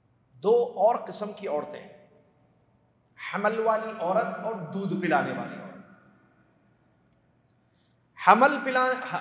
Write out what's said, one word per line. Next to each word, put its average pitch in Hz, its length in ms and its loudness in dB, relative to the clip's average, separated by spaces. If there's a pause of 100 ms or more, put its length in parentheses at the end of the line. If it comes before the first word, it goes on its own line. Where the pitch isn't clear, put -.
(340)
دو 233 440 2
اور 214 180 6
قسم 208 380 -8
کی 196 140 -10
عورتیں، 143 420 -6 (1400)
حمل 214 260 0
والی 220 400 0
عورت 185 460 -2
اور 226 80 -4
دودھ 180 480 -6
پلانے 139 320 0
والی - 220 -10
عورت۔ - 140 -14 (2500)
حمل 254 360 8
پلا-، 254 580 -2